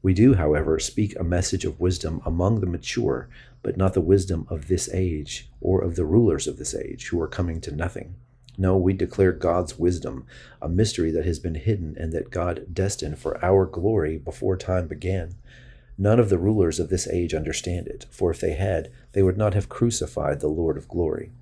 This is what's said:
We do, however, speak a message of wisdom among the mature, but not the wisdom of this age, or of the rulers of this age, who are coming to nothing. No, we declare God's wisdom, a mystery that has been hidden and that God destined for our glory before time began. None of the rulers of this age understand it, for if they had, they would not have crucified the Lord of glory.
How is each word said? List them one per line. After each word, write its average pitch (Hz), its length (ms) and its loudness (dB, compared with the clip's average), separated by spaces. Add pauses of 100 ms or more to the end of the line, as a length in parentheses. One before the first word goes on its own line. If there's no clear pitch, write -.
We 95 140 4
do, 117 200 8
however, 78 440 2
speak - 400 -4
a 87 60 -2
message 90 400 0
of - 160 -4
wisdom 85 440 -2
among 90 360 2
the 95 80 -2
mature, - 600 -2 (360)
but - 120 -4
not 95 180 4
the 98 60 4
wisdom 92 480 4
of 80 200 -8
this 90 260 0
age, 82 560 -4 (100)
or 92 220 2
of 85 140 -2
the 85 100 0
rulers 85 400 4
of 67 100 -4
this 69 160 -8
age, - 360 -8
who 85 120 -2
are 82 60 -2
coming 82 360 -4
to 71 120 -8
nothing. 85 400 -6 (420)
No, 95 220 4
we 92 140 4
declare 92 400 2
God's 85 440 0
wisdom, 71 480 -2 (380)
a - 60 -6
mystery 85 420 0
that 80 160 -2
has 80 140 -2
been 85 160 -6
hidden 82 420 -2
and 80 140 -4
that - 180 -6
God 87 420 -4
destined 95 460 -4
for - 260 -4
our 95 220 6
glory 85 500 0
before 92 400 -4
time 92 300 -2
began. 87 480 -4 (640)
None 110 200 4
of 107 80 4
the 95 100 4
rulers 95 400 2
of 80 120 -2
this 92 180 -2
age 87 260 -2
understand 80 540 -4
it, - 200 -14
for 87 220 0
if 80 80 -4
they 87 140 -2
had, 87 360 -2 (260)
they 98 80 4
would 92 140 4
not 104 180 2
have 101 140 0
crucified 73 720 -2
the 76 80 -2
Lord 78 300 0
of 76 100 -12
glory. 80 560 -4